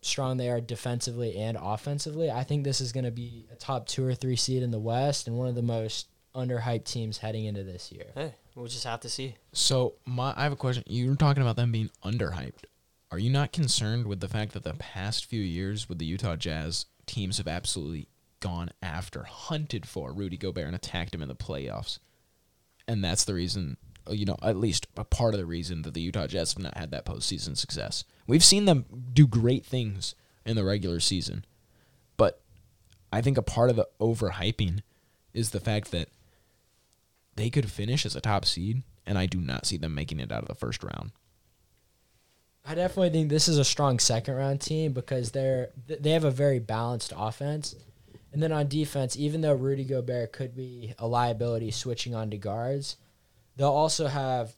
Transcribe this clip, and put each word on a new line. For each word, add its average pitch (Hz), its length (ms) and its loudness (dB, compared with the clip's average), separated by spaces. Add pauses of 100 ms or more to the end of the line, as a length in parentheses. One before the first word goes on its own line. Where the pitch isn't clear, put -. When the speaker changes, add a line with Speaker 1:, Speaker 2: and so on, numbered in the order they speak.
Speaker 1:
strong 131 360 -2
they 123 120 0
are 120 100 2
defensively 120 800 -4
and 110 220 -2
offensively, 143 720 -2
I 123 140 -2
think 147 200 0
this 135 180 0
is 123 100 -4
gonna 123 200 -2
be 120 400 -10
a 120 40 -20
top - 320 -4
two 131 180 -2
or 127 80 2
three 127 220 0
seed 127 260 0
in 123 100 0
the 110 80 -2
West 123 480 0
and 117 100 -2
one 127 100 -2
of 120 80 -2
the 120 60 -2
most 113 460 -2 (280)
underhyped 123 500 -2
teams 110 340 -6
heading 110 260 -4
into 101 180 -6
this 90 280 -12
year. - 220 -14
Speaker 2:
Hey, 143 220 -8 (200)
we'll 123 120 -10
just 117 160 -8
have 117 180 -4
to 120 80 -10
see. 131 260 -8 (180)
Speaker 3:
So 131 400 4 (120)
my, 123 300 -2
I - 80 -2
have 147 80 2
a 139 60 -4
question. 123 280 0
You 123 240 0
were 143 60 4
talking 139 260 6
about 117 140 4
them 120 160 4
being 110 180 0 (140)
underhyped. 90 600 -4 (460)
Are 82 60 -6
you 113 140 2
not 139 200 2
concerned 120 540 0
with 101 140 -4
the 95 80 -4
fact 107 260 -4
that - 100 -8
the 76 120 -6
past 98 500 -6
few 110 160 -4
years 95 480 -4
with 90 80 -8
the 80 80 -4
Utah 87 300 -2
Jazz, 80 500 -4 (220)
teams 98 320 -4
have - 80 -6
absolutely 80 600 -6 (320)
gone 85 300 -4 (140)
after, 90 400 -8
hunted - 640 -8
for 69 260 -10
Rudy 92 240 -6
Gobert 85 300 -4
and 85 80 -4
attacked 85 400 -6
him 80 80 -6
in 69 40 -6
the 64 80 -10
playoffs? 62 600 -8 (920)
And 107 160 0
that's 87 220 2
the 101 80 -4
reason, 87 440 -2 (340)
you 104 140 0
know, 85 180 0
at 104 140 2
least 104 280 0 (100)
a 107 80 -8
part 113 300 2
of 101 60 0
the 85 80 -4
reason 85 340 -4
that 80 140 -8
the 82 60 -4
Utah 90 260 -2
Jazz 82 260 -2
have 101 80 -8
not - 160 -8
had 80 140 -8
that 69 160 -8
postseason - 500 -4
success. - 460 -4 (240)
We've 160 160 8
seen 202 220 10
them 151 200 6 (260)
do 143 140 12
great 117 400 4
things 107 480 -4 (320)
in 113 100 0
the 107 80 2
regular 92 360 0
season, 85 460 0 (720)
but 104 240 6 (720)
I 110 100 2
think 131 180 4
a - 20 4
part 120 300 4
of 117 40 4
the 110 120 2 (120)
overhyping 101 800 0 (520)
is 110 160 -2
the 104 100 -4
fact 104 320 -2
that 82 180 -2 (1300)
they 110 140 0
could 123 220 2
finish 117 340 0
as - 100 -4
a 67 60 -6
top 104 240 2
seed, 113 380 0 (220)
and 98 120 2
I 92 80 4
do 92 140 0
not 65 260 -2
see 98 120 -2
them 78 180 -4
making 71 240 -4
it 60 120 -6
out 55 120 -4
of - 40 -10
the - 80 -6
first - 280 -6
round. 50 280 -8 (1500)
Speaker 1:
I 156 100 -6
definitely 180 340 4
think 156 200 4
this 151 180 6
is 156 100 6
a 139 80 6
strong 135 340 4
second 120 360 2
round 139 260 0
team 156 320 0
because 123 380 -2
they're, 135 380 0 (180)
th-, 147 140 -6
they 151 100 4
have 165 120 4
a 143 80 6
very 135 280 4
balanced 113 560 -2
offense. 139 600 -4 (560)
And 151 120 0
then 160 80 2
on 147 160 2
defense, 139 500 0
even 147 240 0
though 151 140 6
Rudy 135 300 0
Gobert 123 480 -2
could 123 220 -8
be 123 440 -10
a 117 80 -2
liability 117 640 0
switching 120 420 -4
on 110 160 -4
to 104 80 -6
guards, 117 600 -4 (580)
they'll 139 140 4
also 156 380 4
have 131 500 0